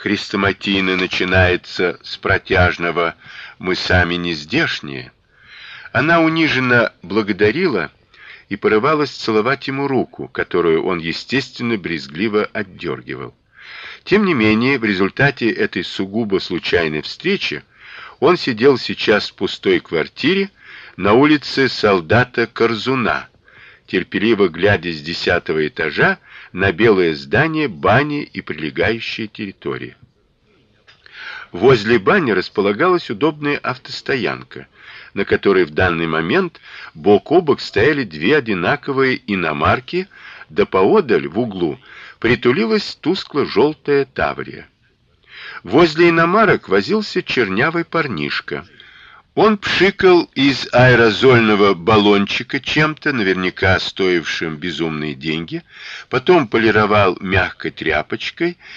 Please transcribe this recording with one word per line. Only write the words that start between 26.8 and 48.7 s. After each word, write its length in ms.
здание 540
бани 560
и 180
прилегающие 840
территории. 680
Возле 480
бани 320
располагалась 760
удобная 480
автостоянка, 1120
на 120
которой 400
в 60
данный 360
момент 540
бок 380
о 100
бок 180
стояли 440
две 340
одинаковые 880
иномарки, 800
да 160
поодаль, 600
в 100
углу – 400
притулилась 800
тускло-желтая 1040
Таврия. 640
Возле 460
иномарок 600
возился 520
чернявый 600
парнишка. 840